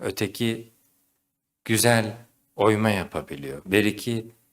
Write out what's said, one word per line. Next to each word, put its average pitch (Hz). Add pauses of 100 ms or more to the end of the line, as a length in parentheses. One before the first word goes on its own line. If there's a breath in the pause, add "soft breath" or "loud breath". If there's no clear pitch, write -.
Öteki 113 (920)
güzel 113 (400)
oyma 107
yapabiliyor. 73
Beriki 107 (180)